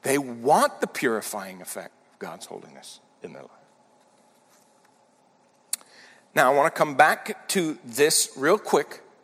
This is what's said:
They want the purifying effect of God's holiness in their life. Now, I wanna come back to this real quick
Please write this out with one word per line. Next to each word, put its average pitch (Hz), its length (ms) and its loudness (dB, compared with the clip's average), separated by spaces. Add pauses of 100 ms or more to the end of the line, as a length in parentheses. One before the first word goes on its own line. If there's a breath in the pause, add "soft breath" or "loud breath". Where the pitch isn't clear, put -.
They 135 140 -2
want 135 640 0
the 247 60 -4
purifying 98 720 -6
effect 90 320 -14 (180)
of - 80 -20
God's 82 280 -14
holiness - 540 -20 (220)
in 85 120 -16
their 67 80 -20
life. 64 80 -20 (2750 soft breath)
Now, 139 160 6
I 139 40 4
wanna 143 160 4
come 143 240 0
back 165 540 2
to 160 360 -2
this 139 500 2
real 151 240 2
quick - 440 -2 (220)